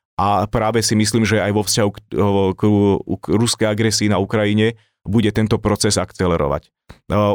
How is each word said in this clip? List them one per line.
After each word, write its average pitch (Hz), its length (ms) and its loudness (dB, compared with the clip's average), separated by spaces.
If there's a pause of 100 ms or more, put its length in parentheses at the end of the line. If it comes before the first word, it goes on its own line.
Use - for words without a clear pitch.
(180)
A 101 320 0
práve 110 320 0
si 107 160 0
myslím, 107 320 0
že 110 80 2
aj 101 160 0
vo 104 80 0
vzťahu 104 320 0
k, - 60 -20 (580)
k, - 40 -20 (600)
k - 40 -18 (120)
ruskej 113 320 0
agresii 107 400 0
na 101 80 2
Ukrajine 107 560 0 (320)
bude 104 240 0
tento 110 320 0
proces 101 400 0
akcelerovať. 82 640 -2
E, - 40 -20 (640)